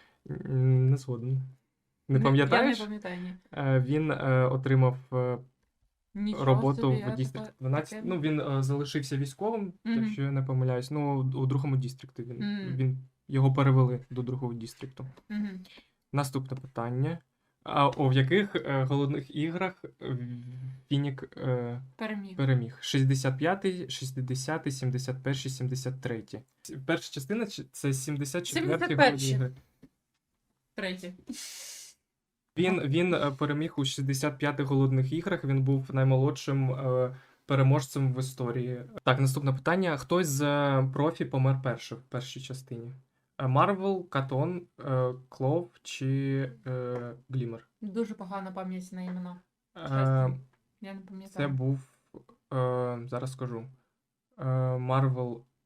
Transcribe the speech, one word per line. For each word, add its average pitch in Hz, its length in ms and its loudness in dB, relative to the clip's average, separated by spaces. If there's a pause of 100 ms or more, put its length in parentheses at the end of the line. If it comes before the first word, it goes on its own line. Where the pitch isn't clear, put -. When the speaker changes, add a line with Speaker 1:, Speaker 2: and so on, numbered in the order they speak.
(300)
Speaker 1:
М, 131 600 4
не 135 80 6
згоден. 127 440 -4 (680)
Не 135 100 4
Speaker 2:
Не, - 60 4
Speaker 1:
пам'ятаєш? 143 540 6
Speaker 2:
я 214 80 -6
не 214 120 -8
пам'ятаю, 180 220 -8
ні. 180 120 -8 (240)
Speaker 1:
Е, 135 220 2
він, 147 320 2
е, 131 340 2
отримав, 131 520 4 (160)
е, 123 240 0 (800)
Speaker 2:
Нічого 202 300 -2
Speaker 1:
роботу 131 360 4
Speaker 2:
собі, 131 140 4
Speaker 1:
в 120 40 2
Speaker 2:
я 113 160 -4
Speaker 1:
дістрикт 131 300 -4
Speaker 2:
таке, - 140 -18
Speaker 1:
дванадцять. 139 300 -2
Speaker 2:
таке. 214 160 -10
Speaker 1:
Ну, 180 140 -2
він, 151 220 0
е, 135 220 0
залишився 139 540 -2
військовим, 196 560 -4 (100)
Speaker 2:
Мгм. 226 200 0
Speaker 1:
якщо 214 180 -2
я 139 100 0
не 139 120 2
помиляюсь. 127 480 0
Ну, 143 280 0
у, 131 40 2
у 131 220 0
другому 135 320 2
дістрикті 127 460 -6
він, 120 140 -12
Speaker 2:
Мгм. 202 380 -4
Speaker 1:
він, 131 220 2 (300)
його 135 260 4
перевели 131 560 4
до 127 140 -6
другого 127 300 -4
дістрікту. 120 520 -12 (240)
Speaker 2:
Мгм. 208 300 -6 (540)
Speaker 1:
Наступне 135 440 -2
питання. 131 600 -4 (480)
А, 143 220 4
о, 139 220 2
в 127 40 6
яких, 160 420 4
е, 139 280 0
голодних 143 520 0
іграх, 175 500 -4 (160)
е, 127 160 -4 (720)
Фінік, 139 480 -2
е, 123 440 -2 (140)
Speaker 2:
Переміг. 202 420 -8
Speaker 1:
переміг? 127 440 2
Шістдесят 135 560 2
п'ятий, 180 520 0
шістдесятий, 131 840 -4
сімдесят 131 520 -4
перший, 135 280 -4
сімдесят 131 500 -4
третій. 117 400 -8 (440)
Перша 165 280 -2
частина 202 340 -4
чи-, 156 240 -10
це 139 220 -2
сімдесят 143 540 -4
четвертий 170 480 0
голодні - 0 -
Speaker 2:
Сімдесят 262 160 8
перший. 135 200 0
Speaker 1:
ігри? 127 200 0 (1200)
Speaker 2:
Третій. 185 380 -6 (1400)
Speaker 1:
Він, 180 240 2
він, 165 320 2
е, 143 180 0
переміг 147 460 -2
у 139 80 0
шістдесят 135 520 -2
п'ятих 143 300 -2
голодних 135 460 4
іграх, 170 320 -2
він 135 180 2
був 131 320 0
наймолодшим, 131 760 2
е, 127 440 0 (300)
переможцем 135 680 4
в 123 60 -4
історії. 123 640 -4 (220)
Так, 131 160 4
наступне 135 340 2
питання. 170 440 2
Хтось 175 300 2
з, 139 140 0
е, 143 520 4
профі 156 320 2
помер 135 380 4
перший 117 340 -4
в - 40 -16
першій - 400 -10
частині? 123 500 -12 (460)
Е, 139 100 0
Марвел, 185 640 2
Катон, 139 520 -2 (180)
е, 127 340 0 (160)
Клов 156 420 0 (100)
чи, 135 720 -2 (160)
е, 123 460 -6 (160)
Глімер? 117 380 -4 (140)
Speaker 2:
Дуже 214 320 -6
погана 190 380 -10
пам'ять 185 400 -8
на 185 100 -10
імена. 180 400 -8 (360)
Speaker 1:
Е, 175 40 -14
Speaker 2:
Чесно. 135 580 2 (420)
Я 196 120 -12
не 196 80 -12
пам'ятаю. 190 280 -16
Speaker 1:
це 143 180 -4
був, 135 320 0 (720)
е, 123 520 0
зараз 127 260 -6
скажу. 120 340 -8 (720)
Е, 131 380 0
Марвел, 127 680 0 (220)